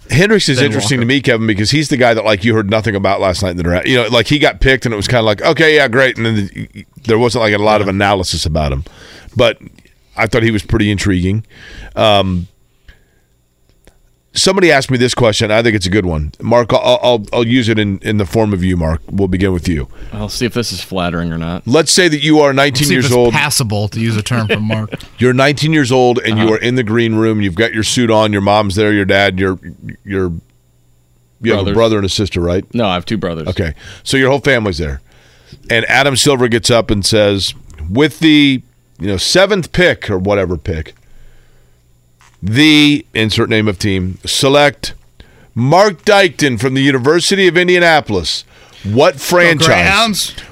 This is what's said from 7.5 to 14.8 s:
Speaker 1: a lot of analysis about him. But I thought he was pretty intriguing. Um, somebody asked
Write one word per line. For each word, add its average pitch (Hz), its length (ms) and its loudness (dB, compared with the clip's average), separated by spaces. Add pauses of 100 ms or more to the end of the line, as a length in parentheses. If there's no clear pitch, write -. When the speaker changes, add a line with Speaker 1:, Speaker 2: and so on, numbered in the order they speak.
Speaker 1:
a 101 60 0
lot 107 240 2
of 95 60 -2
analysis 98 580 -2
about 76 260 -2
him. 69 100 -6 (540)
But 117 220 0 (580)
I 113 100 -2
thought 113 160 0
he 113 80 2
was 104 120 -2
pretty 107 280 0
intriguing. 95 540 -2 (500)
Um, 98 520 0 (1900)
somebody 190 380 2
asked 135 200 0